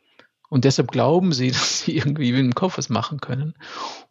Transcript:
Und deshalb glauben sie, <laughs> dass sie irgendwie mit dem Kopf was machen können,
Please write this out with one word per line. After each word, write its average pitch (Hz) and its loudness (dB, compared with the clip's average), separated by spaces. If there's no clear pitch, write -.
Und 131 4
deshalb 135 2
glauben 160 4
sie, 127 0
<laughs> - -
dass - -2
sie 160 -2
irgendwie 143 0
mit 131 2
dem 123 2
Kopf 190 -2
was 131 -4
machen 127 -4
können, 139 -6